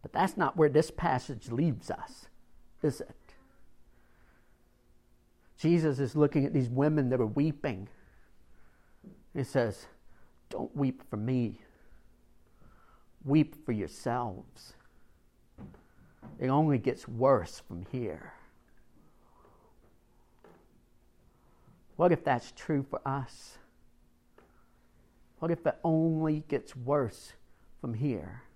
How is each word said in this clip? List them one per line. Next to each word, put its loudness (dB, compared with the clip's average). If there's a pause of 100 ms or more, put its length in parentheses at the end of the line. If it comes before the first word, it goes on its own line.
But -14
that's 2
not 0
where 6
this 4
passage -2
leaves 0
us, -10 (560)
is -2
it? -18 (2250)
Jesus 4
is -2
looking 4
at -4
these 2
women 2
that 2
are 4
weeping. -2 (1500)
He -2
says, -2 (600)
"Don't -8
weep -2
for -6
me. -2 (1600)
Weep 2
for -2
yourselves. -6 (1700)
It -2
only 4
gets -2
worse 2
from -12
here." -8 (3750)
What 6
if 2
that's -2
true -2
for -8
us? -8 (1800)
What -2
if -2
it 0
only 2
gets -6
worse -2 (480)
from -6
here? -4 (100)